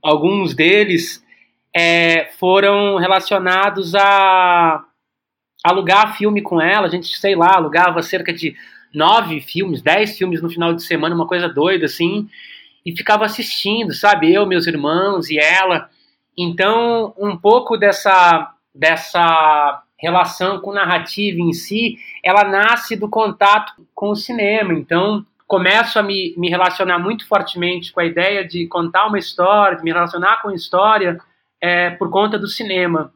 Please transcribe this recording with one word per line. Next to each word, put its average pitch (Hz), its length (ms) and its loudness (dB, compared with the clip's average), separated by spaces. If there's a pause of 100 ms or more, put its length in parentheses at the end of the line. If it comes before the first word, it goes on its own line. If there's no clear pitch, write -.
alguns 160 520 0
deles, 170 680 0 (520)
é, 170 500 2 (140)
foram 196 580 2
relacionados 185 960 0
a 185 880 4 (800)
alugar 190 520 2
filme 208 240 0
com 170 200 -2
ela. 190 260 2
A - 20 -2
gente, 170 180 -6 (100)
sei 196 180 0
lá, 175 200 4
alugava 170 460 2
cerca 180 300 -6
de 165 240 -8 (380)
nove 160 480 0
filmes, 170 400 -6
dez 208 360 0
filmes 175 240 -4
no 170 80 -6
final 170 240 -2
de 170 100 -6
semana, 165 320 -4
uma 170 120 -2
coisa 175 220 -4
doida, 170 360 0
assim, 196 440 -4 (560)
e 170 100 -8
ficava 214 300 0
assistindo, 214 680 -4
sabe? 175 380 2
Eu, 202 140 4
meus 175 220 -2
irmãos 165 640 -2
e 151 80 -2
ela. 175 500 2 (480)
Então, 214 800 -2
um 202 200 -4
pouco 226 400 2
dessa, 185 760 4 (220)
dessa 156 1040 2 (160)
relação 180 640 -2
com 202 140 -10
narrativa 180 640 -2
em 170 140 0
si, 214 440 -6 (260)
ela 202 200 4
nasce 214 520 0
do 208 140 -8
contato 208 600 0 (240)
com 202 140 -6
o 208 60 -2
cinema. 208 580 -2
Então, 180 520 -2 (220)
começo 196 500 2
a 208 60 2
me, 190 340 -4
me 175 120 -2
relacionar 180 500 0
muito 214 280 -6
fortemente 180 680 -4
com 180 80 -2
a 170 40 0
ideia 185 400 -2
de 170 220 -6
contar 175 400 -2
uma 208 100 -2
história, 190 600 2
de 160 60 -12
me 165 80 -2
relacionar 175 500 0
com 208 100 -8
história, 185 680 0 (440)
é, 175 300 0
por 175 180 -6
conta 208 280 0
do 208 100 -6
cinema. 180 680 -4